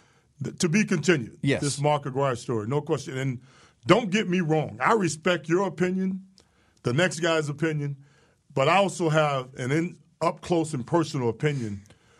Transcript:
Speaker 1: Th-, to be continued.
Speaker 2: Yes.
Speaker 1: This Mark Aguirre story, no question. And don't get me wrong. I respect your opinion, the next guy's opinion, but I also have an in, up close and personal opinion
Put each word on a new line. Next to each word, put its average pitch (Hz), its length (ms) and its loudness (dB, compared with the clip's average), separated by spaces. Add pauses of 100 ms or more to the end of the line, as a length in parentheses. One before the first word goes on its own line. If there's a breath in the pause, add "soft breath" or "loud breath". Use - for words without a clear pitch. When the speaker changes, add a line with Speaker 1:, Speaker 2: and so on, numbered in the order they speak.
(440 soft breath)
Speaker 1:
Th-, - 160 -6
to 180 100 0
be 202 160 4
continued. 170 560 0
Speaker 2:
Yes. 139 200 0
Speaker 1:
This 143 200 -4
Mark 147 240 0
Aguirre 135 320 -2
story, 110 300 -6
no 143 140 -2
question. 147 360 -6
And 131 220 -4 (480 soft breath)
don't 202 240 6
get 196 180 0
me 180 120 0
wrong. 151 400 -2
I 170 120 4
respect 175 560 0
your 185 180 2
opinion, 185 560 -2 (600 soft breath)
the 123 100 0
next 165 260 2
guy's 160 300 0
opinion, 147 480 -4 (560 soft breath)
but 135 160 2
I 180 80 6
also 175 320 2
have 143 480 2
an 127 140 -2
in, 165 260 -2 (240)
up 170 200 0
close 160 320 0
and 123 120 -4
personal 143 440 0
opinion 110 520 -4 (380 soft breath)